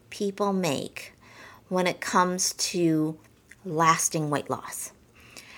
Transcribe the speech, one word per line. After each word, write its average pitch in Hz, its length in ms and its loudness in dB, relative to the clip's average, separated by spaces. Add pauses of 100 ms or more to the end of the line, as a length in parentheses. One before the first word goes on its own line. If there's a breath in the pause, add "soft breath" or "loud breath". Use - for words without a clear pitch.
people 202 420 -2
make - 640 -2 (560 loud breath)
when 180 180 2
it - 140 -2
comes 185 540 2
to 160 640 2 (460)
lasting 160 680 2
weight 147 200 -2
loss. - 420 -6 (680 loud breath)